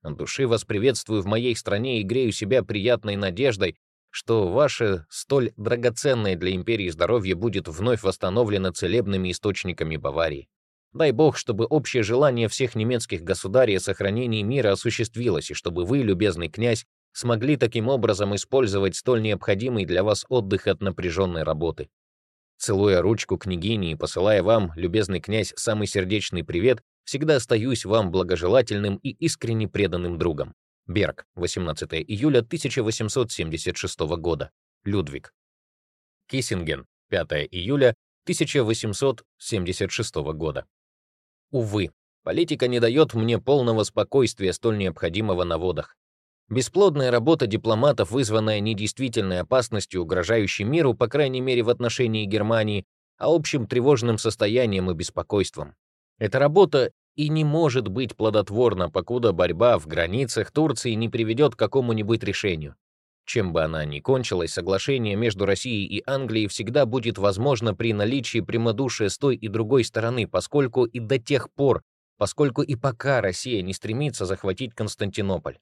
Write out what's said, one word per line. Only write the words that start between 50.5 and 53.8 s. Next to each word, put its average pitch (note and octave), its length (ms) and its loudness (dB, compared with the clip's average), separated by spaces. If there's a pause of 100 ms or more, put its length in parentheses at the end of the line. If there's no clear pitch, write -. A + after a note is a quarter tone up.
миру, C#3+ 260 2
по A#2 160 0
крайней C3+ 320 0
мере B2+ 220 0
в A2 80 0
отношении A2+ 560 0
Германии, G#2+ 580 0 (320)
а D3+ 180 2
общим D3+ 320 0
тревожным A#2+ 520 2